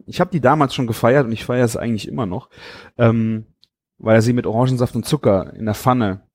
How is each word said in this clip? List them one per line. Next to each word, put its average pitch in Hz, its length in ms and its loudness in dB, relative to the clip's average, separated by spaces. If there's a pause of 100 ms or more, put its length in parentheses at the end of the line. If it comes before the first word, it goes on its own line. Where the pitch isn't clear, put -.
ich - 160 -8
hab 185 100 0
die 170 100 -2
damals 139 340 2
schon 127 120 -4
gefeiert 120 380 2
und 113 60 -4
ich 110 140 -6
feiere 123 200 2
es 110 120 -2
eigentlich 113 300 -4
immer - 180 -4
noch, 90 240 -8 (480)
ähm, 113 480 0 (520)
weil 110 180 2
er 113 60 8
sie 120 120 0
mit 123 120 -2
Orangensaft 123 500 0
und 113 100 -4
Zucker 104 500 0
in 110 100 -8
der 107 100 -2
Pfanne 110 460 0 (140)